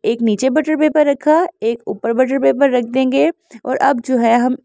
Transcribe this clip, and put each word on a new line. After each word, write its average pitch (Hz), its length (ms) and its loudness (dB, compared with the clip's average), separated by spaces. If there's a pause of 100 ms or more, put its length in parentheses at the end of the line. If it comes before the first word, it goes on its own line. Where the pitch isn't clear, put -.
एक 233 160 -2
नीचे 226 300 0
बटर 311 240 0
पेपर 302 320 2
रखा, 302 380 2 (180)
एक 233 240 -2
ऊपर 226 260 -4
बटर 254 260 0
पेपर 269 320 2
रख 247 200 0
देंगे। 262 380 0 (360)
और 254 140 -4
अब 247 220 0
जो 262 180 -2
है 233 200 2
हम 254 260 0